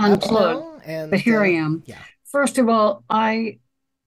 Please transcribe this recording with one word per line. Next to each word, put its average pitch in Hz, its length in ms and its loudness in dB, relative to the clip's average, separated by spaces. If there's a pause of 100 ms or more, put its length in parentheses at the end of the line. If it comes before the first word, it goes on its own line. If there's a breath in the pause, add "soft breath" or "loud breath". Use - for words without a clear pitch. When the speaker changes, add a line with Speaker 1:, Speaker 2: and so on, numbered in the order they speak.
(220)
Speaker 1:
unplug, 202 320 2
Speaker 2:
now, - 320 -10
and, 156 260 -8
Speaker 1:
but 196 80 0
here 220 220 2
Speaker 2:
uh, - 20 2
Speaker 1:
I 190 60 2
am. 160 360 -2
Speaker 2:
yeah. - 120 -18 (340 loud breath)
Speaker 1:
First 277 260 0
of 240 120 2
all, 214 400 0
I 220 500 -2 (480)